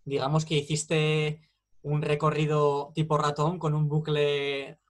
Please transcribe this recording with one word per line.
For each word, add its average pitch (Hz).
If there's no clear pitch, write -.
digamos 139
que 160
hiciste 156
un 147
recorrido 147
tipo 156
ratón 151
con 156
un 151
bucle 143